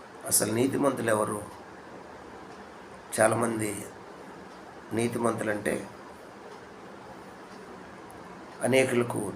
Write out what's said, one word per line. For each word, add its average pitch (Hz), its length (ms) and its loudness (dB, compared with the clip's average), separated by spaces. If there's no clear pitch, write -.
అసలు 110 240 4
నీతిమంతులు 123 580 4
ఎవరు? 107 320 4
చాలామంది 110 680 4
నీతిమంతులంటే 113 960 2
అనేకులకు 120 760 4